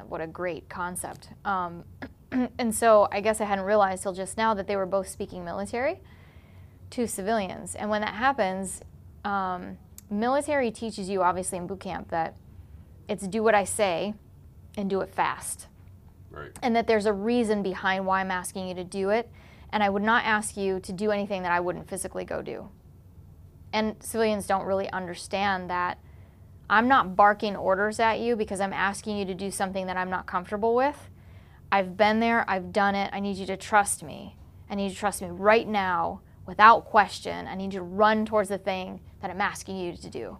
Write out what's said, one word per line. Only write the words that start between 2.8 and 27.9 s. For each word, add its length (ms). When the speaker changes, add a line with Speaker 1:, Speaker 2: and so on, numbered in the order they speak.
Speaker 1:
I 80
guess 220
I 40
hadn't 200
realized 380
till 100
just 240
now 160
that 140
they 100
were 80
both 240
speaking 340
military 560
to 160
civilians. 680
And 140
when 100
that 140
happens, 680
um, 520
military 640
teaches 380
you, 140
obviously, 340
in 100
boot 140
camp 280
that 260
it's 180
do 160
what 120
I 100
say 480
and 120
do 120
it 120
fast. 540
Speaker 2:
Right. 200
Speaker 1:
And 160
that 100
there's 180
a 80
reason 480
behind 440
why 160
I'm 100
asking 380
you 60
to 100
do 240
it. 200
And 120
I 60
would 140
not 200
ask 320
you 240
to 140
do 180
anything 320
that 80
I 80
wouldn't 300
physically 360
go 160
do. 280
And 280
civilians 460
don't 180
really 260
understand 800
that 280
I'm 180
not 280
barking 400
orders 440